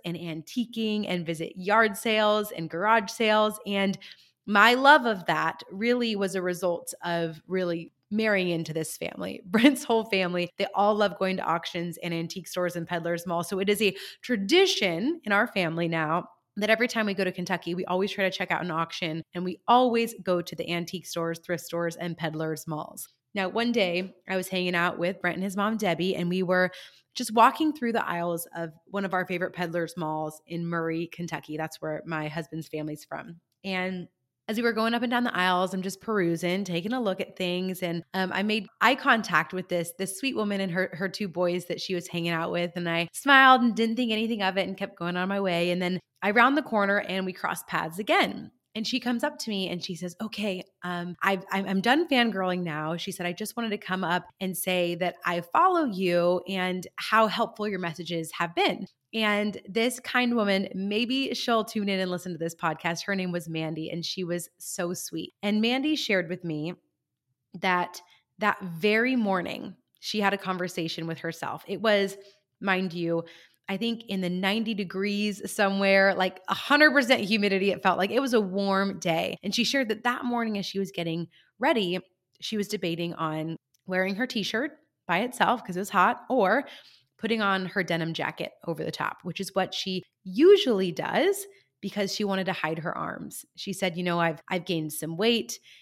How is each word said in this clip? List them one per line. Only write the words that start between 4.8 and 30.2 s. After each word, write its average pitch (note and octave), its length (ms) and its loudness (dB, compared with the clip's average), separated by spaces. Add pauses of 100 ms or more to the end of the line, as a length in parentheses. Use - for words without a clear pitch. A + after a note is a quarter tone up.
of F#3+ 180 -2
that D#3+ 460 0
really A#3 440 0
was G3 200 0
a F#3+ 80 -2
result F3+ 500 -2 (100)
of E3+ 440 -2
really F3 460 -2 (180)
marrying G#3 380 2
into E3 240 -2
this D#3 220 -4
family. - 480 -8
<laughs> - 20 -18
Brent's A3+ 380 6
whole A3+ 200 2
family, F3+ 560 0
they G3 160 0
all G3+ 180 6
love G3+ 240 2
going F#3+ 200 0
to - 60 -4
auctions E3+ 540 -4
and E3+ 160 -6
antique E3 340 -6
stores F3 280 -4
and E3+ 100 -6
peddlers E3+ 400 -4
malls. F3 240 -2
So G3 80 -4
it F#3+ 120 0
is G#3 120 2
a G3 140 4 (260)
tradition A#3+ 1040 2
in G#3+ 80 -2
our G#3 160 4
family E3+ 400 0
now E3 400 0 (300)
that G#3 120 0
every A3 180 4
time A3+ 200 -2
we G3 80 -2
go G3 80 0
to F#3 80 0
Kentucky, F3 420 -4
we F3 120 -4
always F#3 260 0
try G3 140 0
to F#3 40 2
check F#3 220 -4
out E3 100 0
an F3+ 80 -4
auction, E3 540 -4 (100)
and F3+ 100 -6
we F#3 240 -6
always A#3 540 6
go F3 220 0
to F3 120 -12
the - 160 -6
antique E3+ 360 -6
stores, E3 320 -4
thrift F3 240 -4
stores, E3+ 320 -2
and E3+ 200 -6
peddlers D#3+ 520 -4
malls. - 420 -8 (240)
Now, F#3+ 160 -2
one A#3 220 0
day F#3+ 420 0 (160)
I F#3+ 60 -2
was F#3 120 -2
hanging F3+ 280 -2
out F3 240 0
with F3 200 -2
Brent F3 180 -2
and F#3 60 -4
his F#3+ 140 -4
mom, G#3+ 200 0
Debbie, F#3 380 0
and F3 140 -2
we F#3 140 0
were F3+ 260 2 (460)
just A#3 180 -6
walking C4+ 400 6
through A#3 200 -2
the - 140 0
aisles E3+ 480 -2
of E3+ 140 -6 (160)
one G3 200 -4
of F#3 100 -2
our F3+ 100 0
favorite F3+ 280 -4
peddlers E3+ 440 -4
malls D#3 480 -4